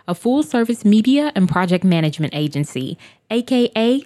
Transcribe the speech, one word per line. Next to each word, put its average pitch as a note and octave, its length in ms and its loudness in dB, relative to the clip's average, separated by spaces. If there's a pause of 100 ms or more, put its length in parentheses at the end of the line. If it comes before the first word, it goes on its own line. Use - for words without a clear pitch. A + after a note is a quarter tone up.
a F3 80 -6
full-service A#3+ 720 -2
media B3+ 500 2
and F#3 140 2
project F3+ 360 0
management D#3+ 500 0
agency, D3 640 -6 (320)
A A3+ 100 0
K A#3+ 340 0
A A#3+ 320 0